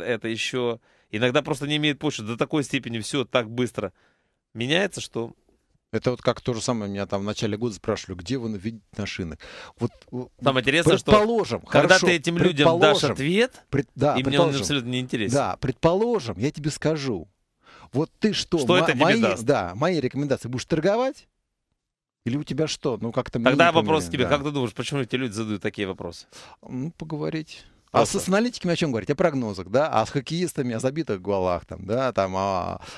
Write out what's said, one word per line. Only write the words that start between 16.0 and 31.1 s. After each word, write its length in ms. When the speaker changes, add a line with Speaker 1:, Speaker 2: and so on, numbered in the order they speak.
Speaker 2:
я 100
тебе 200
скажу. 580
Вот 180
ты 120
что, 280
Speaker 1:
Что 80
Speaker 2:
мо-, 100
Speaker 1:
это 160
тебе 100
Speaker 2:
мои, 180
Speaker 1:
даст? 220
Speaker 2:
да, 320
мои 240
рекомендации 480
будешь 160
торговать? 640
Или 140
у 80
тебя 220
что? 340
Ну, 100
как-то 220
Speaker 1:
Тогда 180
Speaker 2:
мнение 200
Speaker 1:
вопрос 340
Speaker 2:
поменяется, 60
Speaker 1:
тебе, 120
Speaker 2:
да. 60
Speaker 1:
как 140
ты 80
думаешь, 220
почему 280
эти 160
люди 160
задают 280
такие 280
вопросы? 360
Speaker 2:
Ну, 260
поговорить. 760
А 120
с, 60
Speaker 1:
Просто. 80
Speaker 2:
с 100
аналитиками 440
о 40
чем 140
говорить? 180
О 60
прогнозах, 520
да? 220
А 160
с 60
хоккеистами, 600
о 60
забитых 420